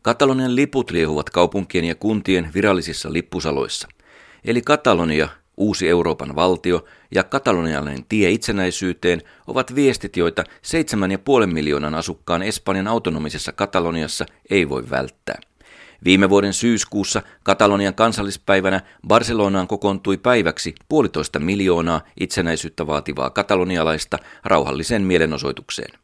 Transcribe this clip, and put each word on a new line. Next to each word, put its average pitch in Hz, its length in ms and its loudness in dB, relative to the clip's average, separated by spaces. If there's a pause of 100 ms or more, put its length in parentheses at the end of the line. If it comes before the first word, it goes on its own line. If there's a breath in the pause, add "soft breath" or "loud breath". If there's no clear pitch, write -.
Katalonian 131 540 2
liput 135 360 0
liehuvat 78 380 0
kaupunkien 87 560 0
ja 80 100 -2
kuntien 95 580 0
virallisissa 85 600 -2
lippusaloissa. 71 760 -4 (580 soft breath)
Eli 117 160 0
Katalonia, 85 680 2 (300)
uusi 95 320 0
Euroopan 78 460 0
valtio 87 500 0 (260 soft breath)
ja 92 120 0
katalonialainen 80 840 -2
tie 98 220 2
itsenäisyyteen 92 920 -2 (260 soft breath)
ovat 127 280 -4
viestit, 135 420 0
joita 85 260 0 (180 loud breath)
seitsemän 110 500 -2
ja 98 80 -2
puolen 113 340 2
miljoonan 73 420 -2
asukkaan 85 460 -4
Espanjan 98 460 -4
autonomisessa 82 640 -4
Kataloniassa 85 760 -4 (240 soft breath)
ei 90 200 2
voi 62 200 -6
välttää. - 500 -6 (640 loud breath)
Viime 95 260 4
vuoden 98 240 4
syyskuussa 107 680 -2 (220 loud breath)
Katalonian 101 500 4
kansallispäivänä 98 880 2 (260 soft breath)
Barcelonaan 101 600 2
kokoontui 98 500 0
päiväksi 95 580 0 (140)
puolitoista 98 500 0
miljoonaa 85 640 2 (180 soft breath)
itsenäisyyttä 85 680 -4
vaativaa 71 420 -4
katalonialaista 90 880 -2 (260 loud breath)
rauhalliseen 82 580 0
mielenosoitukseen. 80 1040 -2